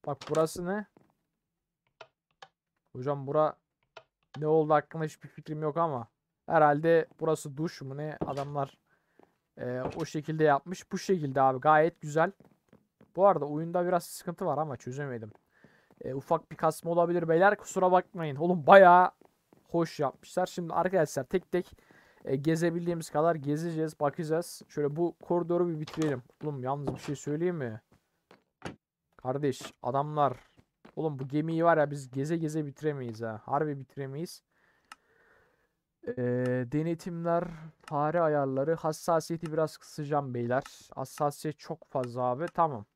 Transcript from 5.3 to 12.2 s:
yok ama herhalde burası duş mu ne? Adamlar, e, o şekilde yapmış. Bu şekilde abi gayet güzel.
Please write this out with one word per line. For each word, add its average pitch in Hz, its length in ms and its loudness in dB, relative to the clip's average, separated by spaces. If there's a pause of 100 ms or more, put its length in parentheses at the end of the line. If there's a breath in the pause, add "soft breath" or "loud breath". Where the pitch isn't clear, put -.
yok 151 140 -2
ama 160 320 -2 (380)
herhalde 160 640 4 (120)
burası 156 360 -2
duş 160 260 -6
mu 135 140 -12
ne? 151 300 -10
Adamlar, 139 520 -6 (800 soft breath)
e, 123 240 -6 (140)
o 160 80 -4
şekilde 156 400 -2
yapmış. 151 480 0
Bu 190 60 -4
şekilde 147 420 -2
abi 131 200 4
gayet 156 400 4
güzel. 160 320 0 (840)